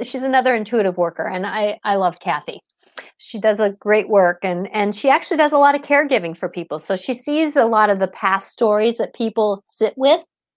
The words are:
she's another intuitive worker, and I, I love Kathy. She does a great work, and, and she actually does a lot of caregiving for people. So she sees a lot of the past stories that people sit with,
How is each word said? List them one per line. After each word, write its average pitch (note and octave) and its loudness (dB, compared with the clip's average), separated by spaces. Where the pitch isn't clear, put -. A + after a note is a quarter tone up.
she's B3+ -8
another B3+ 2
intuitive G#3 -2
worker, E3+ -4
and F#3 -6
I, G#3 -4
I G#3 0
love F3+ -2
Kathy. D3+ -6
She - -14
does G#3 0
a G#3 2
great G#3 0
work, F#3 4
and, F#3 -4
and G#3 0
she - 0
actually C4+ 0
does D4 2
a D4+ 2
lot C#4+ 6
of C#4+ -6
caregiving C#4 0
for F3+ -6
people. E3+ -8
So F#3+ -4
she B3 -6
sees D4 -2
a C4 4
lot G#3+ 4
of F#3+ 0
the F#3+ 0
past F#3+ -4
stories A3 0
that - -4
people G#3+ -2
sit - -2
with, C#4 2